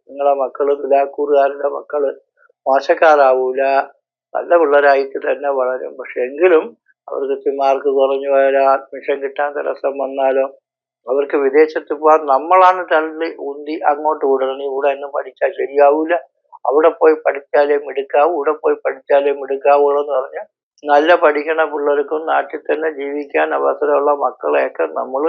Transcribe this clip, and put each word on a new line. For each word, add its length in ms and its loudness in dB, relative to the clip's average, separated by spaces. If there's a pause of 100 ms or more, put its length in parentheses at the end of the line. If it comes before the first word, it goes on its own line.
നിങ്ങളെ 320 -2
മക്കള് 420 -2
തുലാക്കൂറുകാരുടെ 920 0
മക്കള് 420 -4 (560)
മോശക്കാരാവൂല, 960 4 (720)
നല്ല 220 2
പിള്ളേരായിട്ട് 640 4
തന്നെ 320 -4
വളരും. 460 -4
പക്ഷെ 240 -12
എങ്കിലും 440 2 (440)
അവർക്ക് 240 -6
ഇച്ചിരി 240 -4
മാർക്ക് 320 0
കുറഞ്ഞു 420 0
പോയാലോ 340 2
അഡ്മിഷൻ 560 -2
കിട്ടാൻ 320 -6
തടസ്സം 460 -4
വന്നാലോ 480 0 (600)
അവർക്ക് 300 -2
വിദേശത്ത് 580 2
പോകാൻ 320 4
നമ്മളാണ് 580 4
തള്ളി 440 -2 (100)
ഉന്തി 440 -10
അങ്ങോട്ട് 440 -2
വിടണം. 320 0
"നീ 60 -8
ഇവിടെ 240 -2
ഒന്നും 220 -4
പഠിച്ചാൽ 400 -4
ശരിയാവൂല, 640 2 (520)
അവിടെ 220 2
പോയി 260 4
പഠിച്ചാലേ 600 0
മിടുക്കാവൂ, 580 -2
ഇവിടെ 180 -2
പോയി 220 -2
പഠിച്ചാലേ 580 -2
മിടുക്കാവുള്ളൂ" 680 0
എന്ന് 140 -4
പറഞ്ഞാൽ 320 -6 (380)
നല്ല 300 4
പഠിക്കണ 500 2
പിള്ളേർക്കും 600 -2
നാട്ടിൽ 320 -2
തന്നെ 320 -4
ജീവിക്കാൻ 640 -4
അവസരമുള്ള 580 0
മക്കളെയൊക്കെ 760 -2
നമ്മൾ 420 -6